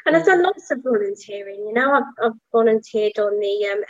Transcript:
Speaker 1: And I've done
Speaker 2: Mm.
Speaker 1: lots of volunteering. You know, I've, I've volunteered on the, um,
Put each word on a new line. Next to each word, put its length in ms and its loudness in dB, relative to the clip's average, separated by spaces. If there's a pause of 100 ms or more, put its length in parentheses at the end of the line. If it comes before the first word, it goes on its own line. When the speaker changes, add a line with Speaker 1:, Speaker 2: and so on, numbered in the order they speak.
Speaker 1:
And 120 2
I've 80 2
done 160 4
Speaker 2:
Mm. 20 2
Speaker 1:
lots 260 -4
of 140 -6
volunteering. 840 -4
You 80 -10
know, 200 2
I've, 100 2 (180)
I've 160 -2 (140)
volunteered 680 0
on 200 0
the, 320 -2
um, 180 -4